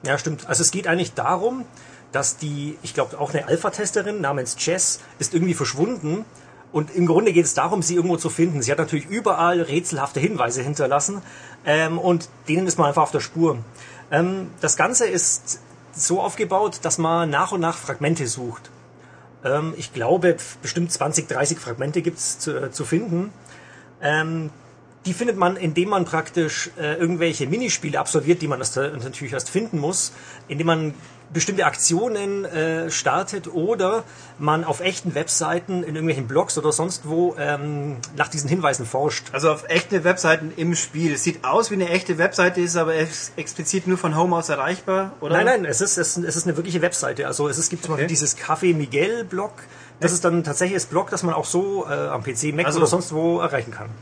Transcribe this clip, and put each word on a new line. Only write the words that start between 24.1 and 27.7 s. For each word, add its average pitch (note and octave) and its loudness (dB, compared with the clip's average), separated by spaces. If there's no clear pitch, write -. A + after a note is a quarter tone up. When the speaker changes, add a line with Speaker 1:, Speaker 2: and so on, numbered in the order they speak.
Speaker 1:
die F#3 -2
findet A#3 0
man, F#3+ 4
indem F3 0
man F#3 2
praktisch, D#3+ -2
äh, D3+ -2
irgendwelche E3 0
Minispiele E3+ -2